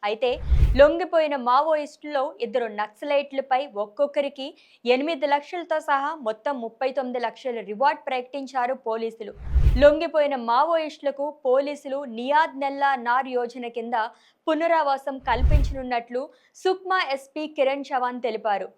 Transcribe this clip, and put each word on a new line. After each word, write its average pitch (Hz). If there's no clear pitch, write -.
అయితే 214
లొంగిపోయిన 311
మావోయిస్టుల్లో 285
ఇద్దరు 240
నక్సలైట్లపై 269
ఒక్కొక్కరికి 277
ఎనిమిది 277
లక్షలతో 311
సహా 294
మొత్తం 254
ముప్పై 226
తొమ్మిది 254
లక్షల 233
రివార్డ్ 233
ప్రకటించారు 254
పోలీసులు. 226
లొంగిపోయిన 294
మావోయిస్టులకు 277
పోలీసులు 277
నియాద్ 269
నెల్లా 277
నార్ 247
యోజన 247
కింద 233
పునరావాసం 302
కల్పించనున్నట్లు 247
సుక్మా 370
ఎస్పీ 277
కిరణ్ 277
చవాన్ 247
తెలిపారు. 208